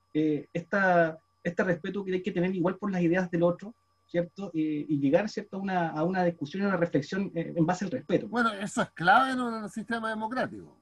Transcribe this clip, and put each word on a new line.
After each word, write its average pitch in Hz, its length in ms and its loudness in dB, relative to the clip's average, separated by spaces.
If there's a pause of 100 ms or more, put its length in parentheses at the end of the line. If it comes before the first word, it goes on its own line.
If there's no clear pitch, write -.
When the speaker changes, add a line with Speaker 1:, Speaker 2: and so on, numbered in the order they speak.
(120)
Speaker 1:
eh, 151 400 0
esta, 170 680 2 (240)
este 180 200 0
respeto 185 400 -2
que 190 100 -4
hay 180 100 -2
que 208 80 -4
tener 180 240 0
igual 185 220 0
por 202 140 -4
las 180 120 0
ideas 175 260 2
del 170 140 0
otro, 175 320 0 (320)
¿cierto? 175 480 -4
Eh, 156 340 -2
y 147 100 2
llegar, 160 300 4
¿cierto?, - 280 -8
a - 20 -6
una, 185 320 0
a 156 120 -2
una 185 200 0
discusión, 175 400 -2
a 202 60 2
una 190 80 2
reflexión, 170 580 0
eh, 160 200 -4
en 165 100 4
base 185 200 0
al 180 60 -4
respeto. 170 360 0
Speaker 2:
Bueno, 226 240 0
eso 208 300 -4
es - 80 -4
clave 233 440 4
en 254 80 -2
un 226 280 -6
sistema 220 400 -6
democrático. 220 720 -6